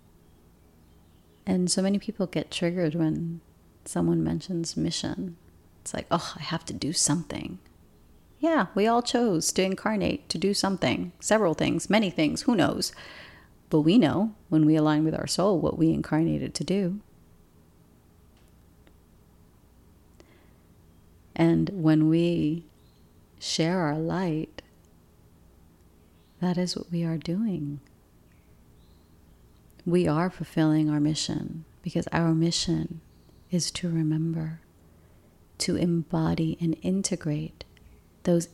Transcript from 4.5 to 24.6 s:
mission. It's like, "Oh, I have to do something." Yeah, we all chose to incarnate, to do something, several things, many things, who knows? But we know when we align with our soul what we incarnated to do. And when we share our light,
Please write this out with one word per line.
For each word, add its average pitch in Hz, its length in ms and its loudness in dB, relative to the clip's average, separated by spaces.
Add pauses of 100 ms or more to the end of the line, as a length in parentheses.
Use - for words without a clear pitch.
mission. 165 600 -4 (520)
It's - 60 -8
like, - 160 -8
"Oh, - 260 -2
I 151 60 -14
have - 240 -6
to - 80 -8
do 143 180 -4
something." - 640 -2 (840)
Yeah, 294 340 2
we 202 120 2
all 233 140 4
chose 233 540 0
to 185 80 2
incarnate, 190 680 -2
to - 80 -4
do 190 160 0
something, 180 640 -2
several 202 360 2
things, - 340 -2
many 202 220 2
things, 156 320 0
who 240 120 2
knows? - 380 0 (800)
But 156 100 4
we 160 160 6
know 202 380 2 (160)
when 156 160 6
we 156 100 6
align 151 260 2
with 156 120 0
our - 120 -4
soul 180 320 2
what 156 200 0
we 160 160 4
incarnated 151 640 0
to 156 60 -6
do. 190 380 -2 (4000)
And 165 380 4
when 156 380 4
we 165 540 2 (720)
share 170 420 -2
our 151 180 0
light, 165 600 -2 (1800)